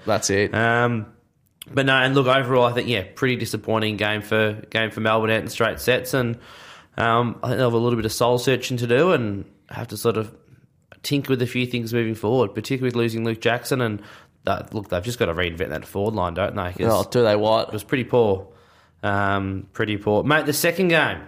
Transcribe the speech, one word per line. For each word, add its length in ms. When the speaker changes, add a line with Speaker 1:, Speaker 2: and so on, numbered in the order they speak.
Speaker 1:
That's 240
it. 240
Speaker 2:
Um, 520
but 180
no, 100
and 180
look, 140
overall, 380
I 60
think, 160
yeah, 140
pretty 180
disappointing 600
game 260
for, 300
game 220
for 80
Melbourne 300
out 120
in 60
straight 320
sets, 340
and, 220
um, 460
I 60
think 100
they'll 120
have 20
a 60
little 180
bit 80
of 80
soul 260
searching 380
to 100
do 260
and 320
have 180
to 80
sort 200
of 160
tinker 280
with 120
a 60
few 180
things 260
moving 220
forward, 400
particularly 360
with 60
losing 280
Luke 160
Jackson. 400
And 220
that, 280
look, 180
they've 120
just 160
gotta 160
reinvent 360
that 140
forward 300
line, 200
don't 200
they? 200
'Cause 320
Speaker 1:
Oh, 40
do 140
they 100
what? 340
Speaker 2:
it 40
was 100
pretty 220
poor. 420
Um, 680
pretty 240
poor. 260
Mate, 240
the 60
second 360
game. 400